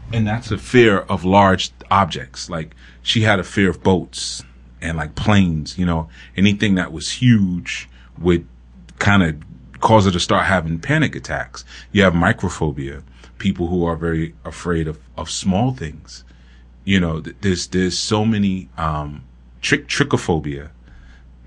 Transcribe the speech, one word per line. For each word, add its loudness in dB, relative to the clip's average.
And 0
that's -4
a -2
fear 6
of -4
large 4
objects. -2
Like, -10
she 0
had 2
a -4
fear 2
of -6
boats -2
and, -6
like, -8
planes, 2
you 0
know, 0
anything 2
that -2
was -10
huge 0
would 0
kinda 2
cause 6
her 4
to 0
start 0
having 0
panic 0
attacks. -10
You 6
have 6
microphobia, -2
people -2
who 0
are -2
very -4
afraid -4
of, -10
of -10
small 0
things. -14
You 2
know, -2
th-, -12
there's, -2
there's -2
so 0
many, 0
um, -6
trick-, -2
trichophobia. -2